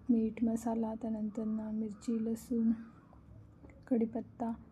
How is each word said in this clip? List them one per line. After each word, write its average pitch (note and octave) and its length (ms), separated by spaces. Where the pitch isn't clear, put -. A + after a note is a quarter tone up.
मीठ, A3 360
मसाला, A3+ 500
त्यानंतरनं A3 800
मिरची, A3 520
लसूण, A3+ 480
कढीपत्ता A3+ 640